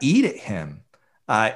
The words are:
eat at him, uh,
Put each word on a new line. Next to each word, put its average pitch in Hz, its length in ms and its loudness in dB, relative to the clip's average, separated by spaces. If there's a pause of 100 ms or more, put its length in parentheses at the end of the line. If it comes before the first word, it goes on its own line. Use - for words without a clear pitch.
eat 202 240 4
at - 100 -4
him, 78 460 -10 (440)
uh, 110 300 2